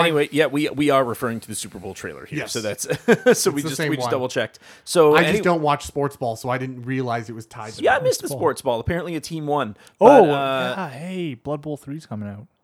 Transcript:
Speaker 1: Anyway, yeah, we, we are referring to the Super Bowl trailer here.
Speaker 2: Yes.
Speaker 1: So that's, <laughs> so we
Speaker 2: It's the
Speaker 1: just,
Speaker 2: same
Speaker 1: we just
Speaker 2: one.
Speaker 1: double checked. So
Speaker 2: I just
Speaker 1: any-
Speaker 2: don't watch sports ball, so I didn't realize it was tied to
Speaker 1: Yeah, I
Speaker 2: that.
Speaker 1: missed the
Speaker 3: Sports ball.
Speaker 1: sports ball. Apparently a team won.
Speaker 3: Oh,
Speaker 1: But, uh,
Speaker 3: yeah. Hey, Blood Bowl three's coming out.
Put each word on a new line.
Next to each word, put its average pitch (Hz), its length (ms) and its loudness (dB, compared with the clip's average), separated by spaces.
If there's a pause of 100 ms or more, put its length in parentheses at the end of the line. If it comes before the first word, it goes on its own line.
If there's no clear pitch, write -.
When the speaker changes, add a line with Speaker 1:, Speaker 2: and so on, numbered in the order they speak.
Speaker 1:
Anyway, 151 240 2
yeah, 151 160 2
we, 143 240 -2
we 143 180 0
are 135 160 6
referring 113 360 -4
to - 80 -18
the 110 80 -8
Super 104 240 -10
Bowl 95 120 -10
trailer 76 320 -12
here. - 140 -10
Speaker 2:
Yes. 117 140 -8
Speaker 1:
So 123 100 -4
that's, 104 220 -4
<laughs> - 0 -
so - 80 -4 (180)
we 214 140 6
Speaker 2:
It's 240 180 4
the 147 200 0
Speaker 1:
just, 147 140 -6
Speaker 2:
same 156 140 -2
Speaker 1:
we 156 60 -2
just 123 100 -2
Speaker 2:
one. 120 60 0
Speaker 1:
double 127 160 -2
checked. 117 320 -4 (240)
So 156 320 6
Speaker 2:
I 170 60 6
just 160 120 2
Speaker 1:
any- 214 80 2
Speaker 2:
don't 170 200 2
watch 143 220 0
sports 143 320 -4
ball, 117 200 -4
so 127 120 -8
I 127 100 0
didn't 127 260 -8
realize 120 440 -4
it 117 60 -12
was 110 100 -12
tied 110 300 -14
to - 80 -12
Speaker 1:
Yeah, 392 140 4
I - 20 0
Speaker 2:
that. 523 60 -4
Speaker 1:
missed 508 180 0
the 359 60 -8
Speaker 3:
Sports 135 100 -6
ball. - 20 -
Speaker 1:
sports - 220 0
ball. 120 180 0
Apparently 170 360 -4
a 147 40 -6
team 156 280 -8
won. 135 280 -2 (240)
Speaker 3:
Oh, 240 240 10
Speaker 1:
But, 151 60 4
uh, 135 480 0
Speaker 3:
yeah. 180 120 -6
Hey, 165 440 -8
Blood 147 260 -8
Bowl 151 160 -8
three's 147 300 -12
coming 104 220 -8
out. 101 180 -14 (180)